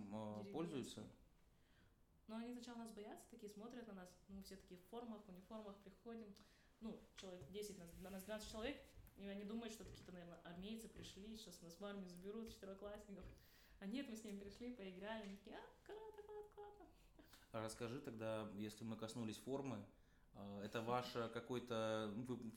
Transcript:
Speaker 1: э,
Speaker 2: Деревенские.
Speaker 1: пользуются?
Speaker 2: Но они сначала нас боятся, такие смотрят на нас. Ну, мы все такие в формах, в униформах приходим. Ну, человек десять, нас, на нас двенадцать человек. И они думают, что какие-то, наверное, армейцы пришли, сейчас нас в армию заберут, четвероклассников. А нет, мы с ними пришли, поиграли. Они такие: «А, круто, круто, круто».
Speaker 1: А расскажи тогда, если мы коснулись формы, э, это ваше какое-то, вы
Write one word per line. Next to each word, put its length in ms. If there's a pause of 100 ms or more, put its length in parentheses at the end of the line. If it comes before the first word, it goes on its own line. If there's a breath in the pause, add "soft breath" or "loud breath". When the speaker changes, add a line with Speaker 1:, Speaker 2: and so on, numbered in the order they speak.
Speaker 1:
э, 80
Speaker 2:
Деревенские. 420
Speaker 1:
пользуются? 540 (1200 soft breath)
Speaker 2:
Но 100
они 160
сначала 260
нас 120
боятся, 400
такие 220
смотрят 340
на 80
нас. 140 (200)
Ну, 80
мы 60
все 140
такие 240
в 80
формах, 360
в 40
униформах 560
приходим. 500 (460 loud breath)
Ну, 180 (180)
человек 340
десять, 280
нас, 100 (120)
на 100
нас 140
двенадцать 260
человек. 300 (360)
И 100
они 180
думают, 280
что 120
какие-то, 280
наверное, 320
армейцы 440
пришли, 480
сейчас 260
нас 160
в 60
армию 240
заберут, 420
четвероклассников. 760 (560 loud breath)
А 60
нет, 220
мы 80
с 80
ними 160
пришли, 320
поиграли. 520
Они 120
такие: 200
«А, 40 (260)
круто, 360
круто, 320
круто». 300 (680 loud breath)
Speaker 1:
А 100
расскажи 380
тогда, 560
если 280
мы 120
коснулись 420
формы, 460 (480 loud breath)
э, 320
это 180
ваше 460
какое-то, 880
вы 220 (180)